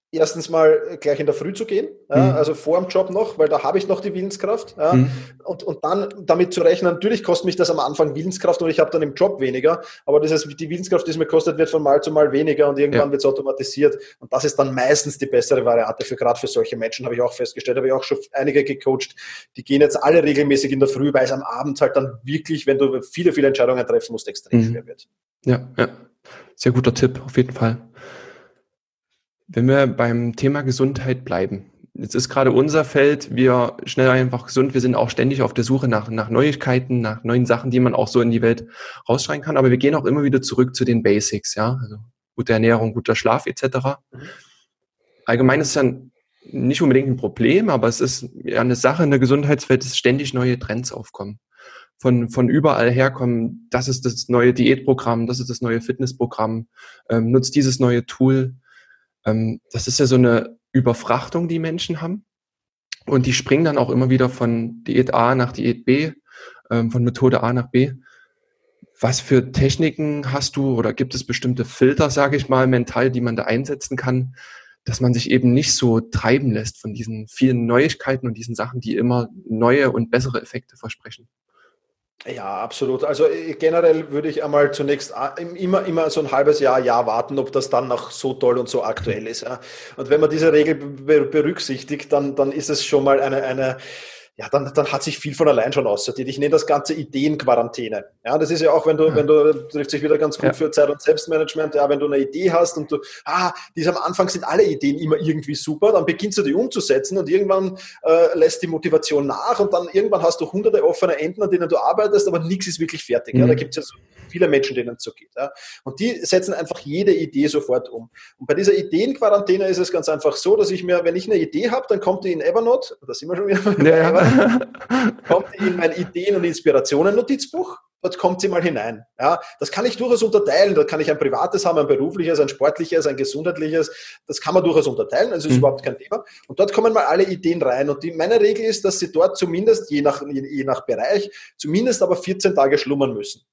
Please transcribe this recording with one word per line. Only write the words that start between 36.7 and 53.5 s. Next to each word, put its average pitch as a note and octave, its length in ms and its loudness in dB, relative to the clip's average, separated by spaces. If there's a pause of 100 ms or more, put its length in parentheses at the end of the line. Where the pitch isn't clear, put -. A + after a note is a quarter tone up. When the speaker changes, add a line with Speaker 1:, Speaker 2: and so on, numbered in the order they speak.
Speaker 2:
nach A2 240 -6
neuen A#2+ 220 2
Sachen, A#2+ 260 0
die B2 80 4
man B2+ 120 4
auch A2 140 2
so B2 140 2
in A#2+ 100 2
die A#2 120 0
Welt A#2 240 2 (420)
rausschreien C#3 340 -2
kann, D3 140 -4
aber C3 140 6
wir B2 60 4
gehen C#3 200 2
auch C3+ 80 -2
immer D3 180 2
wieder C3+ 180 2
zurück B2+ 360 0
zu B2+ 80 -2
den A#2 180 2
Basics, G#2 540 0
ja, A#2+ 260 -2
also G#2+ 140 -12 (400)
gute B2 160 0
Ernährung, A2+ 420 2
guter A#2 220 -2
Schlaf - 300 0
et - 120 -8
cetera. C3 400 -4 (140)
Speaker 1:
Mhm. B2+ 80 -20 (1040)
Speaker 2:
Allgemein B2+ 340 4
ist C#3 100 -4
es - 40 -4
ja C#3+ 80 2 (640)
nicht C3 360 -2
unbedingt C3+ 280 4
ein B2+ 80 0
Problem, C3+ 540 2
aber A#2 180 2
es A#2 120 -2
ist B2+ 260 -4 (180)
ja - 160 -2
eine B2 160 2
Sache D3 260 2
in D3 80 4
der C#3 80 6
Gesundheitswelt, C#3+ 680 2
dass B2+ 120 -8
ständig C3 360 0
neue B2+ 280 0
Trends A#2+ 320 -6
aufkommen. G#2 480 -12 (580)
Von, A#2+ 320 2
von B2 180 2
überall C#3 440 2
herkommen, B2+ 800 -2